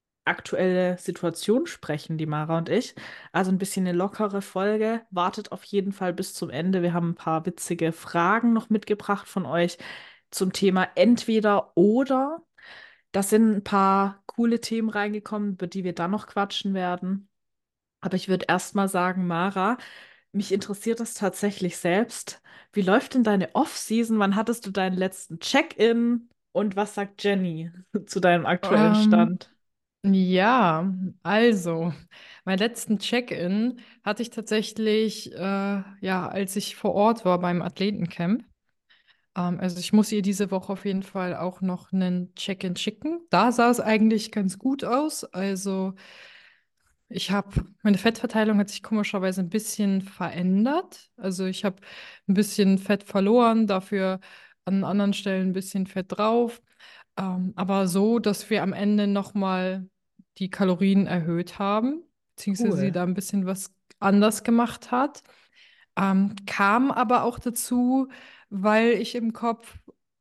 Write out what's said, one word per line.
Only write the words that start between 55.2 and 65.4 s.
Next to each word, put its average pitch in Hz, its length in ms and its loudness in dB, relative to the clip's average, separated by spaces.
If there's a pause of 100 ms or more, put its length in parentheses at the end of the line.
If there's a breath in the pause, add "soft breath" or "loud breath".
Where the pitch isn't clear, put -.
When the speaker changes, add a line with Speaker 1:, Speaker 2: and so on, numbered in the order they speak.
Speaker 2:
ein - 20 -2
bisschen 190 360 -4
Fett 190 220 -6
drauf. 233 520 0 (560 loud breath)
Ähm, 185 380 -4
aber 190 320 2
so, 214 320 2
dass 214 300 -2
wir 202 120 2
am 185 100 0
Ende 208 360 2
noch 202 260 -2
mal 185 540 -2 (500)
die 185 120 -4
Kalorien 196 580 4
erhöht 170 500 -2
haben, 220 460 -2 (320)
beziehungsweise 196 420 0
sie 190 140 0
Speaker 1:
Cool. - 0 -
Speaker 2:
da 175 100 -2
ein 180 120 0
bisschen 196 300 -2
was 190 300 -6 (240)
anders 202 460 4
gemacht 233 480 0
hat. 277 320 -2 (720 soft breath)